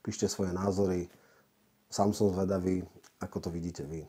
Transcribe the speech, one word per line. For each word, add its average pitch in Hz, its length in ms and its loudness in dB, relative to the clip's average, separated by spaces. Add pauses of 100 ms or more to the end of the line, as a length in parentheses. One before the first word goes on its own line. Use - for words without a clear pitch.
píšte - 240 -2
svoje 95 320 0
názory. 92 480 2 (800)
Sám 104 320 2
som 101 160 4
zvedavý, 92 480 2 (400)
ako - 240 -6
to 90 80 -2
vidíte 85 320 -6
vy. 78 240 -8